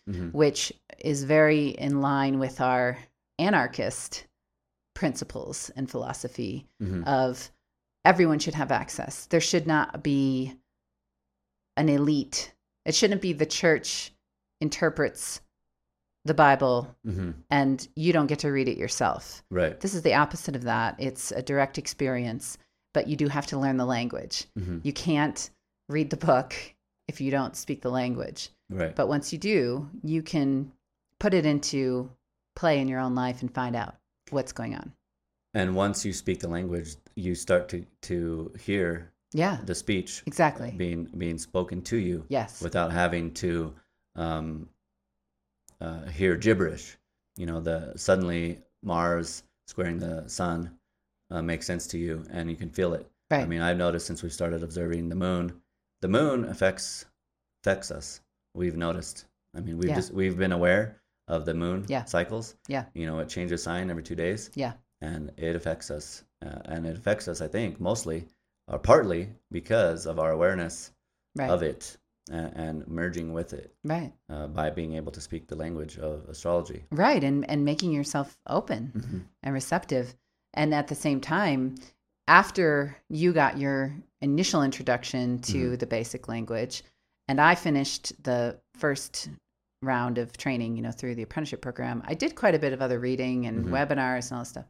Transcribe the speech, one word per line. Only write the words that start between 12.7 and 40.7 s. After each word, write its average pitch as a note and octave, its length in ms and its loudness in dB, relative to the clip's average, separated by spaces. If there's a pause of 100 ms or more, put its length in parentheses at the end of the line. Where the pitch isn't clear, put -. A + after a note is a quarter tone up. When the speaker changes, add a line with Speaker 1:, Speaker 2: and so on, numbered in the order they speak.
Speaker 2:
It D#3+ 100 2
shouldn't - 260 4
be F3+ 120 0
the D3 120 0
church - 680 0 (480)
interprets - 800 -2 (840)
the D#3 80 4
Bible C3+ 640 6 (100)
Speaker 1:
Mm-hmm. F#2 260 -2 (180)
Speaker 2:
and C3+ 360 4 (120)
you D#3+ 160 4
don't D3+ 140 4
get D3 120 0
to D3 120 0
read C3+ 180 2
it - 80 -2
yourself. - 720 -2
Speaker 1:
Right. F2+ 280 2
Speaker 2:
This G3 140 -2
is E3+ 100 -4
the F#3+ 120 6
opposite D3 400 2
of B2 80 -6
that. A2+ 360 0
It's - 340 -6
a - 80 -2
direct C3+ 360 0
experience, B2 800 -4 (360)
but - 140 2
you D3 80 -2
do C#3+ 120 2
have C#3+ 200 -2
to D3 120 -4
learn C3+ 180 2
the B2+ 80 2
language. A#2+ 600 -4 (120)
Speaker 1:
Mm-hmm. F2+ 260 -4
Speaker 2:
You C#3+ 100 -2
can't D3+ 560 0 (400)
read D3+ 200 0
the D#3 80 -4
book C#3 360 4 (540)
if - 120 -8
you C3+ 120 -2
don't C3+ 240 0
speak - 260 -6
the B2+ 100 -2
language. B2+ 580 -2 (200)
Speaker 1:
Right. F2 260 -2
Speaker 2:
But C#3 120 2
once C#3+ 260 0
you D#3+ 60 -6
do, C#3+ 500 2 (140)
you D#3 180 0
can C#3 500 0 (480)
put G3+ 140 2
it E3+ 120 6
into C3+ 640 0 (460)
play D#3 240 4
in C3 80 2
your C3 120 0
own B2+ 160 0
life B2 260 -2
and B2 120 -4
find B2 220 -2
out A2 200 -6 (340)
what's C3+ 240 -2
going A#2 220 -8
on. - 180 -14 (600)
Speaker 1:
And F#2 220 2
once G2+ 300 2
you G2 80 -2
speak F2+ 260 -2
the E2+ 80 -4
language, E2+ 480 -4 (200)
you F2+ 200 -2
start F2+ 340 2
to, F2 160 -6 (180)
to E2+ 560 -4
hear E2+ 520 -2 (220)
Speaker 2:
Yeah. E3+ 320 0
Speaker 1:
the F#2 100 -2
speech - 500 -4
Speaker 2:
Exactly. C#3+ 460 0